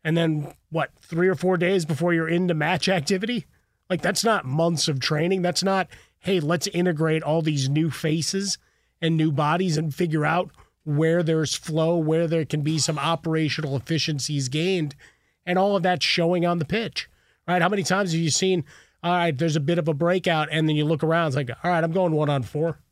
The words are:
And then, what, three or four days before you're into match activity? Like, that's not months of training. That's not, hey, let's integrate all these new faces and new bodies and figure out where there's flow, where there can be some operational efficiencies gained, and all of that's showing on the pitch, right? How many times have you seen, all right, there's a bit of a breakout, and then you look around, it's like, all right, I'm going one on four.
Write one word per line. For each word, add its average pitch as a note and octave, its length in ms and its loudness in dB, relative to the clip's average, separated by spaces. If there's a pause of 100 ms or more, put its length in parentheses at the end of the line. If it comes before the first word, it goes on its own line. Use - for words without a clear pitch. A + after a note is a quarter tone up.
And D#3+ 140 0
then, D#3 360 0 (180)
what, D#3+ 280 -2
three F3 300 0
or F3+ 60 2
four F#3 200 0
days F3 300 2
before E3 280 0
you're E3 140 0
into F3 260 2
match D#3+ 360 0
activity? F#3+ 560 -2 (440)
Like, F3+ 120 -2
that's - 240 0
not A3 180 2
months D#3+ 460 0
of C3+ 100 -2
training. E3+ 420 0
That's F3 220 0
not, F#3+ 240 0 (320)
hey, F3+ 220 0
let's E3 260 0
integrate D#3+ 560 0
all D#3+ 180 0
these C#3+ 280 0
new D3+ 200 2
faces E3+ 680 -2 (440)
and E3 140 2
new D#3 160 2
bodies D#3 460 0
and D#3 180 -4
figure D#3 300 0
out F3 260 0 (340)
where D#3+ 360 2
there's D#3+ 320 0
flow, D#3+ 440 -2
where D#3+ 280 0
there D#3+ 200 0
can D#3 160 -4
be D#3 180 0
some D3+ 180 -2
operational D#3 760 -2
efficiencies C#3+ 720 -4
gained, D#3 480 -2 (500)
and F3+ 140 0
all G3+ 160 2
of F3 80 0
that's F3+ 220 0
showing F3 420 2
on F3 100 0
the D#3 80 -2
pitch, G#3 420 -6 (400)
right? F3 140 2
How E3+ 80 4
many G3+ 140 0
times F#3+ 280 0
have E3 100 0
you D#3 100 2
seen, F#3 320 0 (400)
all F3 80 0
right, E3+ 260 0
there's D#3+ 200 0
a - 20 2
bit E3 180 0
of D#3+ 100 0
a D#3+ 60 0
breakout, E3+ 580 2
and D#3 160 2
then D3+ 80 2
you D3+ 100 2
look D#3+ 180 0
around, E3 240 2
it's C3 80 -2
like, C#3 140 -2 (140)
all F3 60 0
right, E3+ 140 2
I'm E3 80 0
going F3 220 2
one D3+ 160 2
on C#3 120 0
four. D3+ 380 -4 (120)